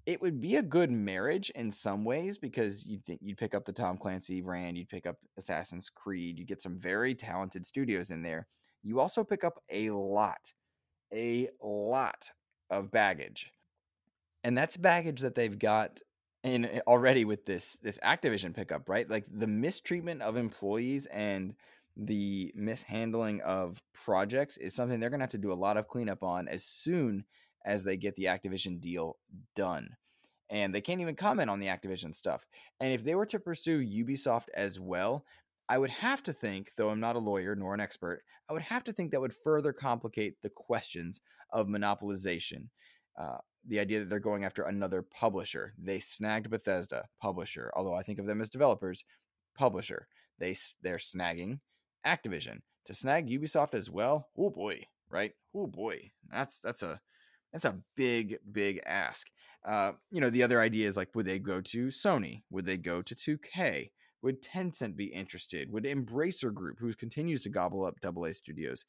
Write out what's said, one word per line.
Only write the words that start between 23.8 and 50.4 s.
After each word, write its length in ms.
projects 640
is 180
something 280
they're 80
gonna 140
have 80
to 60
do 140
a 20
lot 220
of 140
cleanup 340
on 240
as 160
soon 640
as 180
they 140
get 180
the 100
Activision 540
deal 380
done. 360
And 240
they 60
can't 220
even 140
comment 340
on 100
the 80
Activision 480
stuff. 300
And 140
if 100
they 120
were 100
to 140
pursue 440
Ubisoft 680
as 260
well, 460
I 100
would 120
have 340
to 100
think, 440
though 140
I'm 100
not 160
a 20
lawyer 380
nor 160
an 80
expert, 420
I 60
would 80
have 240
to 80
think 180
that 80
would 140
further 400
complicate 680
the 80
questions 680
of 160
monopolization. 1000
Uh, 200
the 140
idea 180
that 100
they're 100
going 260
after 180
another 380
publisher. 760
They 220
snagged 500
Bethesda, 600
publisher. 560
Although 200
I 80
think 160
of 80
them 120
as 100
developers, 540
publisher. 500
They 120